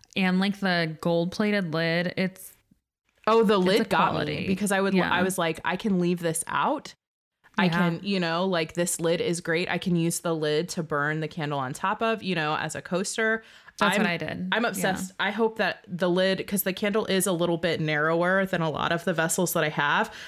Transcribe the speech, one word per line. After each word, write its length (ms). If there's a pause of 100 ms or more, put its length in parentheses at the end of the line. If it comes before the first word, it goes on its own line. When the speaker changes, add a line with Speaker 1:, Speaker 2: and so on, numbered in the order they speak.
(160)
Speaker 1:
And, 240
like, 220
the 400
gold-plated 720
lid, 420
it's 380 (760)
Speaker 2:
Oh, 140
the 140
Speaker 1:
It's 100
Speaker 2:
lid 140
Speaker 1:
a 20
Speaker 2:
got 280
Speaker 1:
quality. 260
Speaker 2:
me 100
because 240
I 80
would, 140
Speaker 1:
Yeah. 180
Speaker 2:
I 100
was 160
like, 280
"I 100
can 240
leave 220
this 260
out. 460 (640)
I 80
Speaker 1:
Yeah. 60
Speaker 2:
can, 300
you 200
know, 240
like, 300
this 260
lid 180
is 220
great. 280
I 100
can 180
use 240
the 120
lid 360
to 140
burn 360
the 80
candle 320
on 140
top 280
of, 220
you 120
know, 200
as 180
a 80
coaster." 640 (360)
Speaker 1:
That's 180
Speaker 2:
I'm, 60
Speaker 1:
what 60
I 60
did. 380
Speaker 2:
I'm 100
Speaker 1:
Yeah. 60
Speaker 2:
obsessed. 500
I 120
hope 260
that 320
the 200
lid, 380
'cause 160
the 80
candle 360
is 200
a 60
little 240
bit 240
narrower 640
than 160
a 80
lot 240
of 100
the 100
vessels 380
that 140
I 40
have. 400 (180)